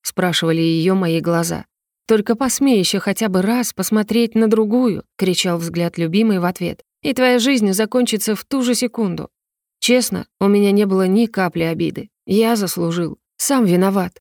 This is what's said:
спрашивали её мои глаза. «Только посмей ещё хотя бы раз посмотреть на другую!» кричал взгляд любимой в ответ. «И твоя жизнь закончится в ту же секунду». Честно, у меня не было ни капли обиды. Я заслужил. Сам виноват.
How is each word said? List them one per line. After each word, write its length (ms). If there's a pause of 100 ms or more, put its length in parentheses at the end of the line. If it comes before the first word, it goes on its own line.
спрашивали 520
её 340
мои 260
глаза. 440 (420)
«Только 280
посмей 440
ещё 200
хотя 300
бы 140
раз 300
посмотреть 640
на 140
другую!» 560 (120)
кричал 420
взгляд 400
любимой 400
в 60
ответ. 380 (200)
«И 100
твоя 260
жизнь 340
закончится 600
в 100
ту 180
же 120
секунду». 540 (520)
Честно, 460 (140)
у 80
меня 240
не 140
было 200
ни 200
капли 360
обиды. 460 (180)
Я 300
заслужил. 600 (180)
Сам 280
виноват. 560